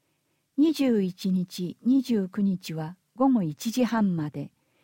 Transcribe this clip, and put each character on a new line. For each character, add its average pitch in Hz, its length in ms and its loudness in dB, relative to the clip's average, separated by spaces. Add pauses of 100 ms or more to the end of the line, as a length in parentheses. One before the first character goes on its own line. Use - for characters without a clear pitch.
(560)
二 302 180 4
十 240 300 2
一 185 280 -4
日、 180 520 -4
二 262 180 4
十 214 280 0
九 208 120 -4
日 185 320 -2
は 160 220 -8 (200)
午 269 140 2
後 233 140 2
一 160 280 -4
時 254 120 0
半 214 320 2
ま 151 140 -4
で。 143 220 -10 (320)